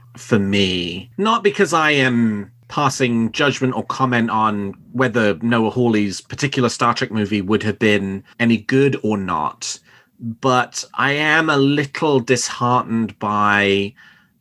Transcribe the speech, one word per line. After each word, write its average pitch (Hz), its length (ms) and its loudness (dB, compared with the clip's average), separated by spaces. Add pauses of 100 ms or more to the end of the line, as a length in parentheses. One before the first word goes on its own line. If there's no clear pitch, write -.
(160)
for - 240 0
me. 95 800 -2
Not 214 260 0
because 196 300 0
I 156 180 2
am 117 580 0 (200)
passing 120 640 0
judgment 135 420 0
or 113 80 -6
comment 120 460 0
on 104 440 -2 (200)
whether 113 480 0
Noah 113 300 0
Hawley's 107 500 0
particular 131 480 -2
Star 117 240 0
Trek - 180 -4
movie 104 300 -2
would 101 220 0
have 107 140 -2
been 98 460 0 (160)
any 117 160 4
good 131 480 0
or 107 140 0
not, 87 600 -6 (400)
but 120 760 -2
I 131 180 0
am 156 380 0
a 147 80 2
little 143 640 2
disheartened 120 960 -2
by 101 760 0 (480)